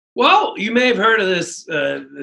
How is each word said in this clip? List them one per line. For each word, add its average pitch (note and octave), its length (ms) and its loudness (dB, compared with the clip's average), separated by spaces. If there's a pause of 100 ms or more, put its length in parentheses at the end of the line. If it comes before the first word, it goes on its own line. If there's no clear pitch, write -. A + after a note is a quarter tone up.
(140)
Well, F4 440 2
you - 160 -4
may B3 140 2
have A3+ 100 2
heard A3 240 2
of F#3+ 80 0
this, F3 400 -6
uh, C#3+ 340 -4 (200)